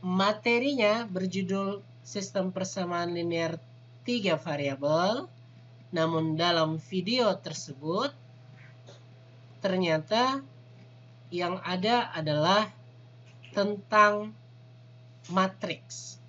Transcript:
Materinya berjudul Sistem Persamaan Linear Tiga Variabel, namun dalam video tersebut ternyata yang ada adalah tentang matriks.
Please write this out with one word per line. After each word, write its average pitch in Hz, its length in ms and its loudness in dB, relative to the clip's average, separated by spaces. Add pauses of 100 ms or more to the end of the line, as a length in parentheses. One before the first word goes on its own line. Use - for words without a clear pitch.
Materinya 220 960 2
berjudul 196 800 -4 (160)
Sistem 190 560 -4
Persamaan 175 560 -4
Linear 165 480 -2 (480)
Tiga 196 320 0
Variabel, 151 880 0 (640)
namun 160 480 0
dalam 160 400 2
video 196 560 0
tersebut 160 800 -6 (1400)
ternyata 190 800 2 (880)
yang 175 320 -2
ada 196 560 0
adalah 160 560 2 (800)
tentang 208 800 2 (960)
matriks. - 1000 -4